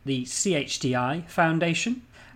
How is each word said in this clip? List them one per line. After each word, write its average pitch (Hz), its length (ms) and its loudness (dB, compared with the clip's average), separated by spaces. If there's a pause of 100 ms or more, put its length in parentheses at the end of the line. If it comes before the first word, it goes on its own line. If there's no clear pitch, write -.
the 131 220 -2
C 185 300 0
H 139 240 -2
D 127 160 0
I 131 320 0
Foundation, 170 760 2 (340)